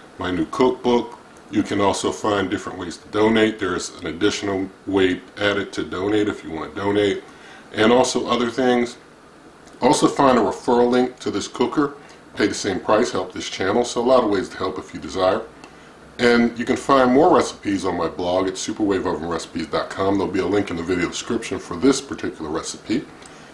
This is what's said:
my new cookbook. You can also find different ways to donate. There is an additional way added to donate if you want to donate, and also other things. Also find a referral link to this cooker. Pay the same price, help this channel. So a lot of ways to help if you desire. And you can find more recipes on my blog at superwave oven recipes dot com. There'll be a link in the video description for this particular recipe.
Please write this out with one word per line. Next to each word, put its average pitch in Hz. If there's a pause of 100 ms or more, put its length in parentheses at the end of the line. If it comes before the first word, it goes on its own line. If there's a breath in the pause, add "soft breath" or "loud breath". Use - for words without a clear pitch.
(180 loud breath)
my 92
new 87
cookbook. 123 (360)
You 107
can 101
also 98
find 101
different 92
ways 87
to -
donate. 110
There 90
is -
an 87
additional 95 (180)
way 92 (160)
added 101
to 95
donate 101
if -
you 85
want 78
to -
donate, 101 (480 loud breath)
and 110
also 123
other 120
things. 123 (840)
Also 147
find 131
a 113
referral 120
link 127
to 104
this 98
cooker. 143 (420 loud breath)
Pay 104
the -
same 92
price, 113
help -
this -
channel. 104
So 120
a -
lot 123
of 104
ways 95
to -
help 92
if -
you 82
desire. 95 (800 loud breath)
And 120
you 120
can 127
find 127
more 156
recipes 101
on 90
my 85
blog 90
at 92
superwave 98
oven 82
recipes 82
dot 80
com. 98
There'll 90
be 92
a 87
link 98
in 87
the 85
video 87
description -
for -
this 135
particular -
recipe. - (480 loud breath)